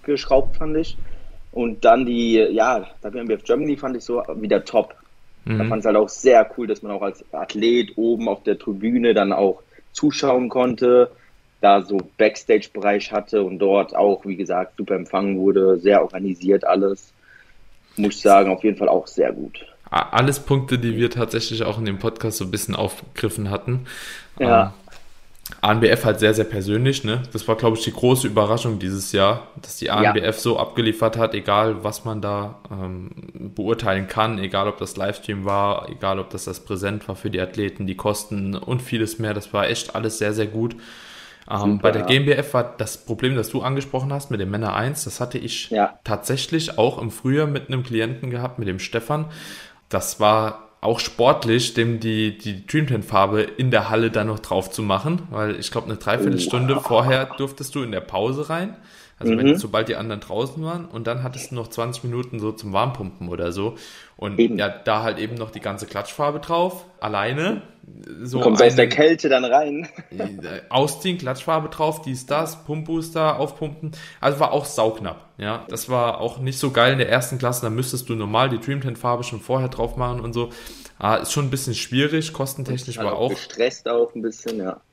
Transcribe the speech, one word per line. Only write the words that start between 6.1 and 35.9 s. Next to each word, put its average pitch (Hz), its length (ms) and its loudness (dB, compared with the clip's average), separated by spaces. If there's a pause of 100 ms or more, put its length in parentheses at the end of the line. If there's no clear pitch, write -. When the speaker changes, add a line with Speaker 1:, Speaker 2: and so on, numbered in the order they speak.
Speaker 1:
cool, 120 100 -4
dass 104 160 -4
man 104 80 -10
auch 98 120 -4
als 98 300 -6
Athlet 110 640 0
oben 113 320 0
auf 101 140 -4
der 101 160 0
Tribüne 117 540 0
dann 98 200 4
auch 98 300 2 (300)
zuschauen 131 560 2
konnte, 123 640 4 (500)
da 101 220 8
so 98 160 -2 (180)
Backstage-Bereich 104 960 2
hatte 104 300 0
und 92 160 -4
dort 98 360 4
auch, 101 300 2
wie 95 120 -6
gesagt, 92 400 -4
super 101 180 -4
empfangen 95 440 -2
wurde, 95 400 6
sehr 95 240 6
organisiert 92 600 0
alles. 98 480 0 (840)
Muss 104 180 0
ich - 80 -12
sagen, 98 280 8
auf 92 140 -2
jeden 104 140 2
Fall 101 100 2
auch - 180 4
sehr 65 260 0
gut. - 340 -12 (240)
Speaker 2:
A-, - 220 0
alles 135 280 2
Punkte, 131 380 0
die 117 180 -2
wir 117 140 2
tatsächlich 113 540 -2
auch 104 120 -2
in 113 80 -4
dem 98 140 -2
Podcast 113 400 -4
so 98 60 -4
ein 92 60 -6
bisschen - 240 -4
aufgegriffen 101 760 -4
hatten. 123 300 -2 (580)
Speaker 1:
Ja. 117 240 6
Speaker 2:
Ähm, 98 80 0 (880)
A 104 120 4
N 110 80 4
B 110 80 8
F 113 180 4
halt 107 120 2
sehr, 107 140 6
sehr 107 140 2
persönlich, 110 580 0
ne? 110 160 0 (140)
Das 110 120 -6
war, 113 100 2
glaub 113 200 2
ich, - 80 -6
die 110 80 -4
große 127 340 4
Überraschung 107 520 2
dieses 95 340 -4
Jahr, 101 360 2 (120)
dass - 160 -14
die - 100 -8
Speaker 1:
Ja. 104 100 0
Speaker 2:
A 107 80 4
N 104 100 4
B 107 60 2
F 101 180 -2
so 117 200 0
abgeliefert 110 600 0
hat, 113 160 0
egal 104 500 0
was 107 220 -6
man 107 160 -6
da, 104 380 -6 (100)
ähm, 92 400 -10 (440)
beurteilen 101 540 0
kann, 110 300 0
egal 98 300 -2
ob 101 100 -6
das - 180 -10
Livestream 98 480 -6
war, 101 460 0